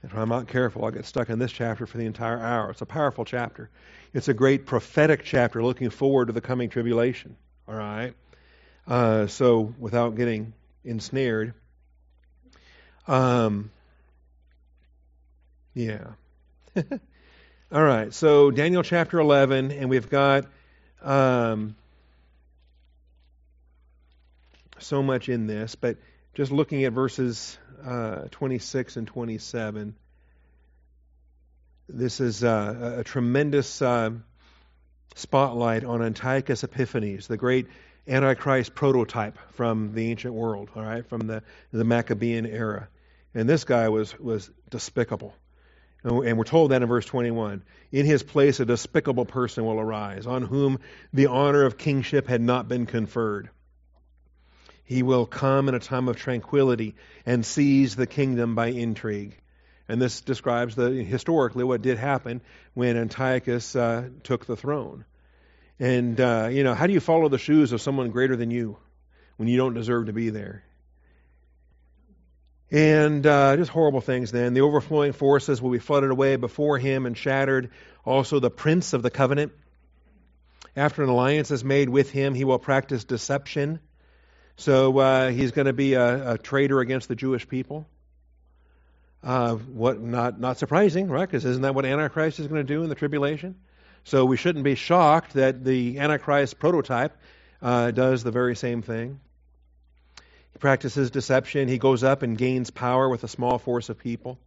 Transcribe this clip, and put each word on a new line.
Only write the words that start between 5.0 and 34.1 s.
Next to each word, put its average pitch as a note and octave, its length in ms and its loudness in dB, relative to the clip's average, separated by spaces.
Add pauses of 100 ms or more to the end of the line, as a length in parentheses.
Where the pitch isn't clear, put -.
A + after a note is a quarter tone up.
chapter A#2+ 400 0
looking B2 260 -2
forward C#3 360 2
to A#2 60 -6
the A2+ 80 -4
coming B2 300 -4
tribulation. A#2+ 640 -2 (340)
All G#2+ 60 -10
right? G#2+ 400 -8 (720)
Uh, A2+ 400 2
so, A#2 540 2
without A#2 340 -2
getting A2+ 380 -4 (320)
ensnared. A#2 720 -4 (1500)
Um, A#2+ 640 2 (2000)
yeah. A2+ 320 -8 (680)
<laughs> - 0 - (960)
All D3+ 100 4
right, A2 320 4
so C#3+ 380 8
Daniel E3 320 2
chapter E3+ 340 0
eleven, C#3 540 4
and C3+ 180 -4
we've B2+ 180 2
got, C#3 380 4 (560)
um, A#2+ 720 0 (3000)
so C#3 240 -2
much C3 260 4
in A#2 200 0
this, G#2+ 260 -4
but A#2+ 220 -2 (380)
just C3+ 180 0
looking C#3 320 2
at B2 80 0
verses, B2 680 -2 (260)
uh, A#2 460 -6
twenty-six C3 680 -6
and A2+ 120 -8
twenty-seven, G#2+ 880 -8 (1900)
this B2 320 -4
is, A#2 240 -2
uh, A#2 520 0
a, A#2+ 40 -8
a A2 40 -6
tremendous, C#3 800 0
uh, A#2 280 0 (1080)